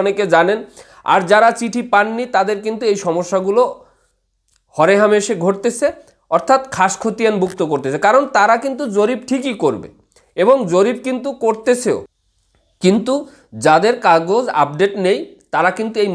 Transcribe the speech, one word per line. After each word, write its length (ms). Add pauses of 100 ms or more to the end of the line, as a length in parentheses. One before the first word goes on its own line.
অনেকে 260
জানেন, 320 (440)
আর 160 (120)
যারা 200
চিঠি 300 (120)
পাননি 300 (120)
তাদের 300
কিন্তু 200
এই 200
সমস্যাগুলো 560 (1120)
হরেহামেশে 580 (120)
ঘটতেছে, 420 (440)
অর্থাৎ 300 (140)
খাস 180 (100)
খতিয়ানভুক্ত 580 (100)
করতেছে। 260
কারণ 260 (140)
তারা 200
কিন্তু 260 (140)
জরিপ 220 (100)
ঠিকই 340
করবে 240 (500)
এবং 180 (180)
জরিপ 300
কিন্তু 260 (140)
করতেছেও, 560 (840)
কিন্তু 320 (520)
যাদের 300 (120)
কাগজ 360 (200)
আপডেট 300 (120)
নেই 140 (340)
তারা 240
কিন্তু 220
এই 160